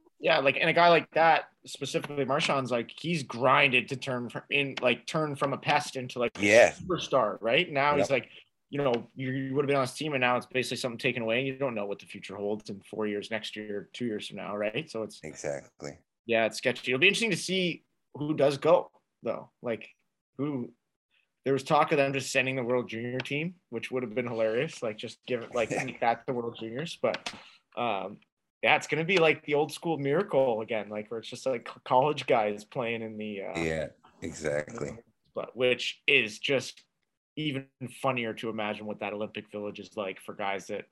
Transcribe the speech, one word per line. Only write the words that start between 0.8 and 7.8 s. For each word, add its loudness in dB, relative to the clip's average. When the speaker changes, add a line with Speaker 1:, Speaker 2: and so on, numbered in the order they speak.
Speaker 1:
like 6
that, 6
specifically -4
Marchand's, 0
like, -2
he's -4
grinded 4
to -4
turn -6
from, -10
in, 0
like, 2
turn -2
from 0
a -2
pest 0
into, -8
like, 0
a -2
Speaker 2:
Yeah. 10
Speaker 1:
superstar, 0
right? 2
Now 4